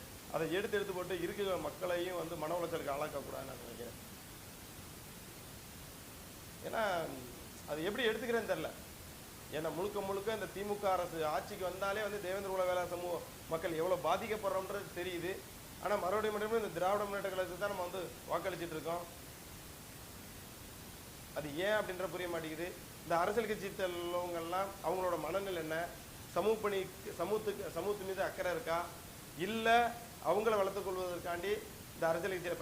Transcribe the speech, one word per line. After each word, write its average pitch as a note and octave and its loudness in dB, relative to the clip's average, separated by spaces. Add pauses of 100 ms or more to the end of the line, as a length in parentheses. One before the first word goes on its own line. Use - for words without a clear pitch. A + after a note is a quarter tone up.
(320)
அதை D#3 2
எடுத்து G#3 2
எடுத்து G3 2
போட்டு F3+ 0
இருக்கிற F#3 2
மக்களையும் F3 0
வந்து E3 -2
மன D#3 0
உளைச்சலுக்கு D#3 0
ஆளாக்கக்கூடாதுன்னு C3+ -2
நான் B2+ -8
நினைக்கிறேன். A#2 -8 (2750)
ஏன்னா - 2 (840)
அது D#3 0
எப்படி G#3+ 2
எடுத்துக்கிறேன்னு A3 2
தெரியல. D#3+ 0 (840)
ஏன்னா D#3 0
முழுக்க G3+ 0
முழுக்க G3 0
இந்த F#3 -2
திமுக G3+ 0
அரசு E3 2
ஆட்சிக்கு F#3 0
வந்தாலே G3 0
வந்து G3+ -2
தேவேந்திர G3 0
குல F#3 4
வேளாளர் F3+ 2
சமூக F3 0 (300)
மக்கள் D#3+ 0
எவ்வளவு E3+ 4
பாதிக்கப்படுறோம்ன்றது F#3+ 0
தெரியுது. F3 0 (500)
ஆனா G3 4
மறுபடியும் G#3 2
மறுபடியும் G#3+ 2
இந்த E3 -2
திராவிட G3+ 6
முன்னேற்ற G3 0
கழகத்துக்கு F#3 0
தான் G3+ 0
நம்ம F3+ 0
வந்து F3+ -2 (280)
வாக்களிச்சிட்டு E3+ 0
இருக்கோம். E3 -2 (2250)
அது D3+ -2
ஏன் G#3 4
அப்படின்ற F3+ 0
புரிய F3 -2
மாட்டேங்குது. E3 -2 (300)
இந்த E3 4
அரசியல் G#3 4
கட்சி F#3+ -2 (120)
உள்ளவங்கெல்லாம் F3 0 (160)
அவங்களோட F3 4
மனநிலை F3+ 0
என்ன, D#3+ 0 (560)
சமூக G3+ 6
பணி, G3 2 (300)
சமூகத்துக்கு, G3 0
சமூகத்து F#3+ 0
மீது F#3+ 0
அக்கறை F3+ 2
இருக்கா, D#3+ 2 (600)
இல்ல A3 2 (600)
அவங்கள G#3+ 6
வளர்த்துக் F#3+ 2
கொள்வதற்காண்டி F3+ 0 (420)
இந்த - 2
அரசியல் F3 4
கட்சியில E3+ 0